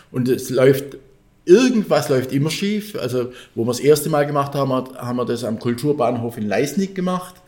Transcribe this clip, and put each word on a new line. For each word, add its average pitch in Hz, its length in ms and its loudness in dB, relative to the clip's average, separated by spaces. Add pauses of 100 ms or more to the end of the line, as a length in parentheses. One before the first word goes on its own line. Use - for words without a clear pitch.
(100)
und 123 180 -2
es - 200 0
läuft, 131 480 2 (480)
irgendwas 190 640 4
läuft 131 240 0
immer 143 180 0
schief. 202 460 -4
Also, 123 360 -4 (220)
wo 113 100 -2
wir 120 80 0
das 120 80 -6
erste 147 280 4
Mal 147 180 2
gemacht 143 280 -2
haben, 135 180 -2
hat, 127 240 -4
haben 123 200 -6
wir 123 100 -2
das 120 180 -4
am 110 140 -4
Kulturbahnhof 120 800 -2
in 107 100 -4
Leisnig 143 460 0
gemacht. 180 400 -4 (140)